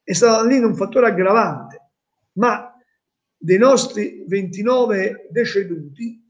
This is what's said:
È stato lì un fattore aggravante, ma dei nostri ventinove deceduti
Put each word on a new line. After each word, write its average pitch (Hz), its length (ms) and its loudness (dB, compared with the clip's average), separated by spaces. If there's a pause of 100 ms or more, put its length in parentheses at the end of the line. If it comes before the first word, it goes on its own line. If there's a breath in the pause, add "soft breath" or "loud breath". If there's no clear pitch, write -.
È 185 120 -8
stato 220 340 4
lì 269 100 4
un 233 180 2
fattore 233 320 0
aggravante, 185 800 0 (440)
ma 220 400 -2 (640)
dei 180 200 2
nostri 226 680 0
ventinove 202 1040 -2
deceduti 160 1000 -6